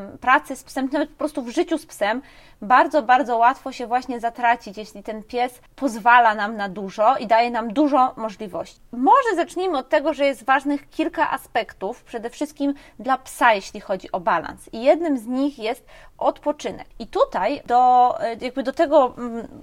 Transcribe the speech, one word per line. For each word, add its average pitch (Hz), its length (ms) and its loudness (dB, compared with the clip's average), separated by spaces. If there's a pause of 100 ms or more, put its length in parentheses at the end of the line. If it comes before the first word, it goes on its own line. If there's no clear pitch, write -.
(200)
pracy 269 360 0
z - 80 -20
psem, 269 280 -6
nawet 320 180 -2
po - 60 -20
prostu 294 260 -6
w 233 60 -10
życiu 330 300 -2
z - 80 -14
psem, 220 360 -4 (400)
bardzo, 277 400 4
bardzo 247 340 2
łatwo 254 360 0
się 247 140 -10
właśnie 247 340 -4
zatracić, 233 580 -2
jeśli 202 240 -16
ten 220 200 -10
pies 247 380 -4 (160)
pozwala 233 580 4
nam 214 220 -4
na 202 120 -4
dużo 208 480 0
i 247 100 -6
daje 226 240 4
nam 233 220 -4
dużo 262 440 2
możliwości. 208 640 -10 (120)
Może 403 440 4
zacznijmy 349 420 -4
od 254 100 -8
tego, 302 260 0
że 277 120 0
jest 277 180 -4
ważnych 277 460 0
kilka - 400 -2
aspektów, - 760 -6
przede 233 260 -10
wszystkim 285 440 -6 (240)
dla 254 200 -2
psa, - 360 2
jeśli 202 260 -8
chodzi - 320 -8
o 190 80 -4
balans. - 520 -4
I 226 100 -10
jednym 302 360 2
z 214 80 -14
nich 262 320 -4
jest 226 280 -6 (320)
odpoczynek. 294 680 -4 (120)
I 233 80 -12
tutaj 285 600 -2
do, 247 540 4
e, 226 200 -4
jakby 247 220 -6
do 262 100 -4
tego, 285 460 2
mm, 233 300 -10 (140)